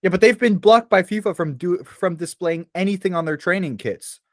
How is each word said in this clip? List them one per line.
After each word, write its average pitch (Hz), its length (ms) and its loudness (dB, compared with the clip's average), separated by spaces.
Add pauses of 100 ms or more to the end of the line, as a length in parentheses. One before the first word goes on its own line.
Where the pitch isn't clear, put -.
Yeah, 185 80 2
but 185 100 -2
they've 226 180 6
been 226 180 2
blocked 226 340 4
by 190 120 4
fifa 208 320 -4
from 156 200 -4
do-, 175 300 -4
from 180 320 -6
displaying 165 580 -6
anything 190 400 -2
on 165 100 -4
their 156 120 -4
training 175 400 -2
kits - 440 -10 (120)